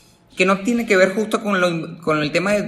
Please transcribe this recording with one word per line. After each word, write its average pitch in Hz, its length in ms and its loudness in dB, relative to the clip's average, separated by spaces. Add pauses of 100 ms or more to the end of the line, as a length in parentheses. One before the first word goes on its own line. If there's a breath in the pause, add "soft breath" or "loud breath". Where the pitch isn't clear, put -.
(380 loud breath)
que 185 80 4
no 190 140 2
tiene 233 260 -2
que 202 100 2
ver 190 180 4
justo 208 300 -2
con 202 160 0
lo, 165 400 -2
con 151 220 -2
el 147 100 -2
tema 185 220 0
de, 202 140 0